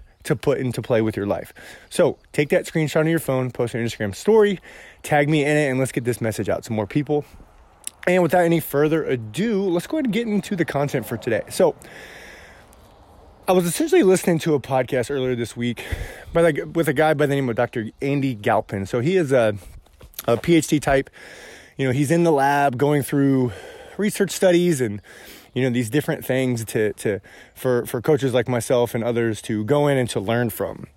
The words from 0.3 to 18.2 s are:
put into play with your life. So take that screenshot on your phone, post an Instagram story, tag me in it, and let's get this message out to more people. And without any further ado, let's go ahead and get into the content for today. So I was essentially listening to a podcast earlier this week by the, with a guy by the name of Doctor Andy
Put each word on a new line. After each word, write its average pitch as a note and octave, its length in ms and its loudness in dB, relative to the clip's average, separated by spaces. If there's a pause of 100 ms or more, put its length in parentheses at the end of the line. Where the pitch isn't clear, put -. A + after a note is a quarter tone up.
put C3 220 0
into B2+ 240 -4
play A2+ 200 2
with A2 140 0
your G2+ 100 -4
life. - 280 -4 (360)
So D#3 280 2 (160)
take D3+ 160 0
that F3+ 160 2
screenshot D#3+ 340 -2
on D#3 80 2
your E3 120 2
phone, C3 320 -2
post A#2+ 220 -4
an A#2 120 -4
Instagram G#2 280 -6
story, G#3 460 4 (420)
tag D3 280 2
me D3+ 160 2
in D3+ 100 2
it, D3+ 140 2
and C3 100 0
let's C3 140 -2
get B2 100 -4
this A#2+ 160 -2
message G#2+ 300 -4
out F2+ 140 -2
to A#2 100 -8
more G#2+ 120 -2
people. D3 380 -2 (840)
And F3+ 160 4
without F3 200 4
any E3+ 180 4
further D3 460 0
ado, D3 640 -2
let's E3+ 180 -2
go - 80 -6
ahead D4+ 120 0
and G3 60 0
get A#3 140 -2
into G#3 300 -2
the E3 80 2
content C#3 400 -2
for A#2+ 100 -8
today. A2 340 -2
So F3 240 2 (1700)
I F#3+ 60 4
was F3+ 120 4
essentially D#4 380 2
listening F#3 360 4
to D#3 160 0
a C3+ 40 2
podcast B2+ 500 -2
earlier B2+ 260 -2
this A#2 200 -6
week A#2+ 300 -4 (480)
by E3+ 180 4
the, C#3 140 -2
with D#3 240 -2
a D3 40 2
guy D#3 200 2
by D3 120 0
the C#3 100 0
name C#3 120 0
of A2+ 80 -2
Doctor A#2 340 -2 (120)
Andy C#3 340 -2